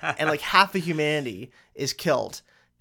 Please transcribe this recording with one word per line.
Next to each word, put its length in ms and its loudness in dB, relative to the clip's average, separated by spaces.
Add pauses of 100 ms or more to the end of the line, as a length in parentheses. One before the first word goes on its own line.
(200)
And, 100 0
like, 120 0
half 340 4
of 80 0
humanity 680 -2 (240)
is 180 -4
killed. 480 -2 (400)